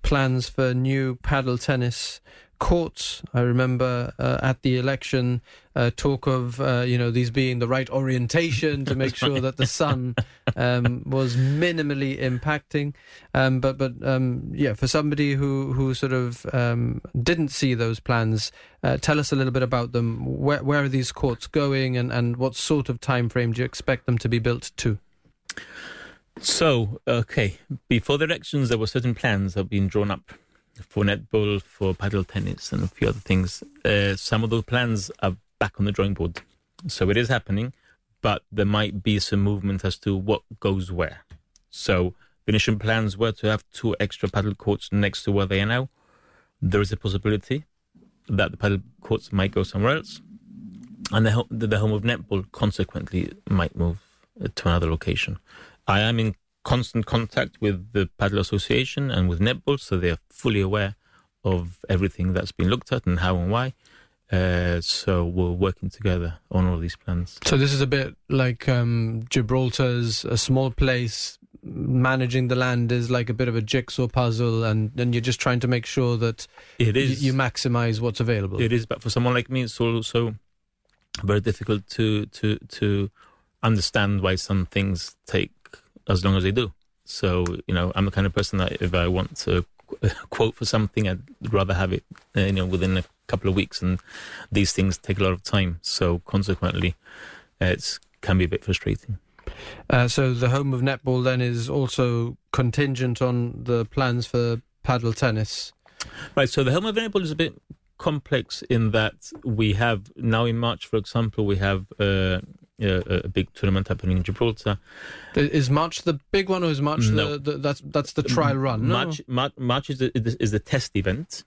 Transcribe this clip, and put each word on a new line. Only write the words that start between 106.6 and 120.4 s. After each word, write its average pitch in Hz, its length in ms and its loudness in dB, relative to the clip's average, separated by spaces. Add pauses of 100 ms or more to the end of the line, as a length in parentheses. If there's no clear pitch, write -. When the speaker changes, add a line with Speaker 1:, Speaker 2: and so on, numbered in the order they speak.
Speaker 2:
the 127 80 2
home 185 140 2
of 214 100 -2
netball 214 260 0
is 160 100 -4
a 156 40 -4
bit 160 260 -4 (380)
complex - 640 -2
in 113 280 2
that 110 400 0 (120)
we 110 300 2
have, 110 420 0
now 113 300 2
in 117 120 0
March, 117 300 -4
for 113 100 0
example, 110 480 0
we 101 120 2
have, 98 280 0 (140)
uh, 95 420 2 (400)
a, 92 420 0
a - 60 -6
big 95 240 -2
tournament 95 340 0
happening 92 300 0
in 87 60 0
Gibraltar. 110 560 -2 (540)
Speaker 1:
Th-, 147 160 2
is 135 200 2
March 156 320 2
the 160 180 0 (120)
big 190 180 2
one, 185 140 0
or 165 60 2
is 143 120 -2
March 143 280 2
Speaker 2:
No. 147 280 2
Speaker 1:
the, 143 140 -4
the, 143 80 -4
that's, 139 260 -2
that's - 280 -2
the 151 100 0
trial 143 340 2
run? 123 300 0
No? 117 60 2 (120)
Speaker 2:
March, 151 220 -6
Mar-, 127 300 0
March 127 320 -2
is 131 100 -6
the, 131 120 0 (280)
is 107 120 0